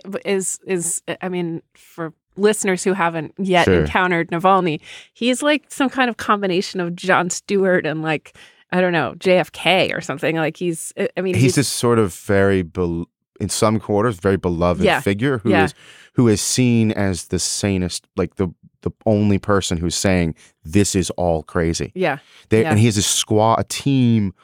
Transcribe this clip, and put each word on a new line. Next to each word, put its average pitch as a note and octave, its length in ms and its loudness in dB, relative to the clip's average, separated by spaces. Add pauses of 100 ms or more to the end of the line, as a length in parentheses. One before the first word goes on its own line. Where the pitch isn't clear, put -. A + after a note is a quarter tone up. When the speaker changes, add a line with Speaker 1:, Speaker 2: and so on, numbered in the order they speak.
(240)
Speaker 1:
is, F#3+ 420 -2
is, F3 360 -4 (200)
I F#3 80 -8
mean, F3 320 -6 (120)
for - 400 -12 (240)
listeners G3+ 460 0
who F#3+ 100 0
haven't E3+ 440 -2
yet F#3 280 2
Speaker 2:
Sure. F2+ 160 4
Speaker 1:
encountered E3+ 480 0
Navalny, F3 500 2 (340)
he's A#3+ 300 -2
like D4 260 0
some C4+ 200 -2
kind B3+ 200 0
of A3 80 -8
combination G3 640 -2
of F3 160 -4
Jon F3+ 340 0
Stewart F#3+ 560 0
and, D#3 160 -4
like, D#3 360 -4 (340)
I F3+ 80 0
don't F3+ 140 0
know, C3 260 -2
J F3+ 200 4
F D#3+ 120 -4
K E3+ 400 0
or - 80 -6
something. D#3 380 -4
Like, D#3+ 200 -4
he's, E3+ 400 -6
I, F#3+ 200 -4
I F#3 40 -4
mean, F#3 120 -2
Speaker 2:
He's A#2+ 100 2
Speaker 1:
he's B2 120 4
Speaker 2:
this C#3+ 120 0
sort A#2+ 320 2
of G2 140 0
very, G2 480 2
bel-, E2+ 460 -4 (340)
in G2+ 80 -4
some A2 300 2
quarters, G#2 400 0
very G2 180 2
beloved F2 480 0
Speaker 1:
Yeah. D#3+ 160 2
Speaker 2:
figure A2 380 -2
who A#2 100 -4
Speaker 1:
Yeah. D#3+ 160 4
Speaker 2:
is, C#3+ 80 -6 (400)
who B2 160 4
is G#2 120 4
seen A#2 520 2
as F#2+ 320 -2
the F2+ 140 -4
sanest, - 760 -4
like, F2+ 200 -4
the, F#2+ 120 -2 (360)
the - 80 -4 (140)
only G#2 320 2
person F#2+ 400 0
who's E2+ 180 -2
saying, F2+ 380 0 (300)
"This F#2+ 320 0
is F2+ 160 0
all E2+ 320 -2
crazy." E2 500 -2
Speaker 1:
Yeah. E3 240 -4 (320)
Speaker 2:
They, A2 120 4
Speaker 1:
Yeah. - 100 0
Speaker 2:
and G#2+ 80 4
he A2 60 6
has G#2 120 2
a G2+ 60 0
squad, A2 560 0
a G2 60 -2
team A#2 680 0 (100)